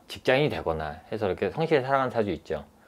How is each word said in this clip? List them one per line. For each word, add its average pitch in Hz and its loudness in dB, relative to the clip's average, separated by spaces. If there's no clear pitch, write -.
직장인이 131 2
되거나 80 -4
해서 110 -2
이렇게 90 0
성실히 156 2
살아가는 131 0
사주 110 0
있죠. 73 -6